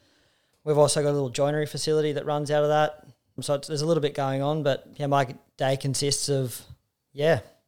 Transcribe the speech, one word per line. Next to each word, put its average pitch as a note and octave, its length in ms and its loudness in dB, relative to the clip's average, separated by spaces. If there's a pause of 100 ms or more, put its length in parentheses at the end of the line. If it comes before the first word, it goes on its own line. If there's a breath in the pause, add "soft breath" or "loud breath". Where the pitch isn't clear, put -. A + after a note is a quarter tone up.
(640 soft breath)
We've D3+ 140 0
also D3 260 4
got D3 60 2
a - 20 0
little C#3+ 180 -2
joinery D3 360 0
facility D3+ 480 0
that C#3 120 -6
runs D3 240 -2
out D3 140 2
of D3 60 2
that. D3+ 340 2 (380)
So C#3+ 140 -2
it's, C#3+ 120 -6
there's D3+ 140 -4
a D3+ 40 -2
little D#3+ 140 2
bit C#3+ 140 -2
going C3+ 280 -2
on, D3 220 -2
but C3+ 320 -2
yeah, C#3+ 120 -6
my C#3 280 2 (220)
day C3+ 180 0
consists C#3 540 -2
of, C3+ 320 -2 (500)
yeah, C#3+ 300 2 (260)